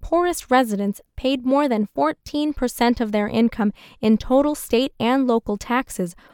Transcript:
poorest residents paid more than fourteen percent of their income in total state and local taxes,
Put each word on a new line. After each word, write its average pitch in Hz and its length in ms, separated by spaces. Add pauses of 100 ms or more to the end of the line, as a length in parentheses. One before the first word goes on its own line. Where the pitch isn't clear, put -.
poorest 349 500
residents 208 520 (140)
paid 262 280
more 277 240
than 214 260
fourteen 294 600
percent 240 440
of 214 140
their 208 160
income 226 460 (260)
in 220 160
total 285 380
state 254 440
and 254 280
local 226 320
taxes, 202 580 (180)